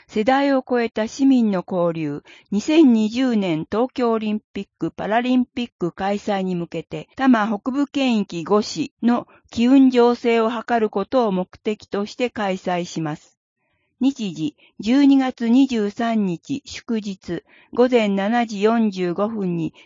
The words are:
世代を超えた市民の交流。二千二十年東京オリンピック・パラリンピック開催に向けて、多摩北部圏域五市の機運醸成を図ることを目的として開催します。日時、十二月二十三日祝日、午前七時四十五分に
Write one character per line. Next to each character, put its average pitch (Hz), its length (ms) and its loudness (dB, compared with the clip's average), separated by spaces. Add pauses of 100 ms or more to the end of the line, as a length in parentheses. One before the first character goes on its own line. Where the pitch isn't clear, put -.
世 214 160 -2
代 277 300 2
を 262 120 0
超 240 140 -2
え 226 80 -2
た 220 200 -6
市 269 180 -2
民 247 240 4
の 185 200 -2
交 175 220 0
流。 147 300 -6 (280)
二 202 120 -2
千 302 320 6
二 214 160 2
十 240 260 0
年 165 340 0
東 240 220 -2
京 240 200 0
オ 226 60 0
リ 214 140 -4
ン 214 80 -4 (140)
ピ 196 80 -8
ッ - 60 -12 (100)
ク・ 165 120 -4
パ 165 160 -8
ラ 214 140 0
リ 254 160 0
ン 247 80 2
ピ 240 200 -8
ッ 233 140 -10
ク 170 140 -4
開 202 240 -4
催 196 240 -4
に 185 140 -4
向 170 120 -6
け 165 160 -10
て、 - 320 -12
多 285 100 -4
摩 226 220 4
北 226 260 -6
部 277 140 -2
圏 262 340 -2
域 175 240 -6
五 208 180 2
市 - 400 -8
の 233 260 0 (220)
機 233 160 0
運 269 220 6
醸 240 260 4
成 233 260 0
を 220 80 0
図 233 320 -2
る 214 80 0
こ 196 160 -4
と 247 240 0
を 196 40 -2
目 185 260 -4
的 - 260 -6
と 202 220 -6
し - 100 -16
て 247 140 -4
開 196 260 -4
催 180 300 -4
し - 160 -8
ま 151 140 -4
す。 - 220 -20 (640)
日 226 320 -2
時、 156 220 -6 (240)
十 254 240 4
二 277 120 6
月 254 320 0
二 254 200 6
十 214 220 -2
三 226 360 -2
日 165 380 -6
祝 - 360 -6
日、 190 440 -10 (280)
午 247 160 2
前 233 200 2
七 208 380 0
時 214 140 -10
四 220 300 2
十 180 240 -4
五 196 140 -2
分 196 280 -4
に 160 180 -4 (120)